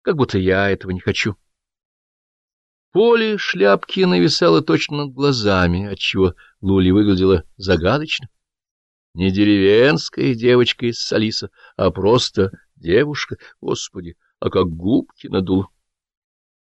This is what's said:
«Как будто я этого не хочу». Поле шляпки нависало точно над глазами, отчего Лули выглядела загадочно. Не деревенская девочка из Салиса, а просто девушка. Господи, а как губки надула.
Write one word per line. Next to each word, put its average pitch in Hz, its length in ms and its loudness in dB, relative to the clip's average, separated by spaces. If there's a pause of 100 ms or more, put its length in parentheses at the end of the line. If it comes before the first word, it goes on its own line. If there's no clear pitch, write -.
«Как - 140 -4
будто 123 220 -2
я 95 320 0
этого 95 220 -4
не 92 80 -6
хочу». - 380 -4 (1500)
Поле 220 460 2
шляпки 190 640 -2
нависало 175 600 2
точно 151 420 -2
над 135 80 -10
глазами, 104 720 0
отчего 95 480 -2 (280)
Лули 95 280 2
выглядела 95 540 4 (140)
загадочно. 98 720 -2 (840)
Не 92 180 -2
деревенская 104 1040 2
девочка 120 520 2
из 117 140 -6
Салиса, 110 480 -4 (260)
а 92 160 0
просто 98 600 0 (240)
девушка. 131 600 -2 (240)
Господи, - 560 -10 (220)
а - 100 -4
как 92 180 0
губки 85 600 -4
надула. 95 400 -2 (960)